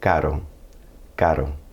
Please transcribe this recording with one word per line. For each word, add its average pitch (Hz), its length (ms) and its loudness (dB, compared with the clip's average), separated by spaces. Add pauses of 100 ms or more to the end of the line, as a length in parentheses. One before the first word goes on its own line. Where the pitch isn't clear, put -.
Caro, 73 420 0 (760)
caro. 71 360 2 (200)